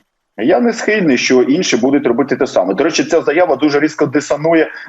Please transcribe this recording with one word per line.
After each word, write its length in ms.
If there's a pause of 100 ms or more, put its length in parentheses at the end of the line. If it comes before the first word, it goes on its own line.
(380)
Я 220
не 120
схильний, 460
що 240
інші 340
будуть 300
робити 300
те 100
саме. 280
До 100
речі, 200
ця 180
заява 340
дуже 240
різко 260
дисонує 640 (200)